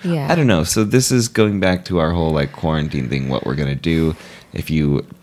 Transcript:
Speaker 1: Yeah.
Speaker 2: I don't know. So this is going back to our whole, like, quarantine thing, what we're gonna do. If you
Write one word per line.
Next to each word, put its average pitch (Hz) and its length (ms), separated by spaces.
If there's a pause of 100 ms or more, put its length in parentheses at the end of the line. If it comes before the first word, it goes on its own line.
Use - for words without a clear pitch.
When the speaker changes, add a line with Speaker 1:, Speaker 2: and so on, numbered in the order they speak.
Speaker 1:
Yeah. 160 260
Speaker 2:
I 170 40
don't 151 120
know. 87 160
So 110 220
this 123 260
is 123 160
going 107 320
back 92 260
to 90 140
our 80 120
whole, 82 200
like, 73 220
quarantine 76 560
thing, 67 180
what 65 180
we're 67 100
gonna 71 200
do. 82 400 (380)
If - 160
you 73 360 (180)